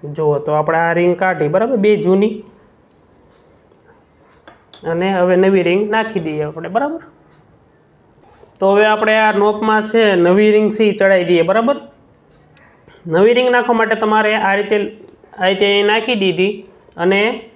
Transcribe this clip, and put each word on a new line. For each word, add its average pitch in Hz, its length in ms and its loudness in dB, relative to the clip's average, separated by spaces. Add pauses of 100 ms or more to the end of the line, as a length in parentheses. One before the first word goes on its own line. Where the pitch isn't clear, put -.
જુઓ, 147 340 -2
તો 151 140 -4
આપણે 156 260 0
આ 170 140 0
રિંગ 175 240 0
કાઢી, 170 320 -2
બરાબર, 226 280 0
બે 208 200 2
જૂની. 196 480 0 (2500)
અને 175 220 -4
હવે 180 240 2
નવી 190 260 2
રિંગ 196 280 0
નાખી 220 300 -4
દઈએ 156 220 -6
આપણે, 160 260 -10
બરાબર. 277 320 -4 (1600)
તો 196 120 2
હવે 208 140 4
આપણે 214 320 0
આ 214 140 2
નોકમાં 214 500 0
છે 214 320 0
નવી 185 360 4
રિંગ 214 200 2
છે 220 140 -2
ઈ 208 80 2
ચડાઈ 196 320 2
દઈએ, 170 180 2
બરાબર. 226 340 0 (1300)
નવી 190 280 4
રિંગ 247 160 2
નાખવા 247 240 0
માટે 220 200 0
તમારે 214 400 0
આ 196 200 0
રીતે, 202 220 -2 (600)
આ 185 80 -2
રીતે 196 200 0
અહીં 202 200 2
નાખી 220 280 0
દીધી 190 360 0 (460)
અને 196 600 -2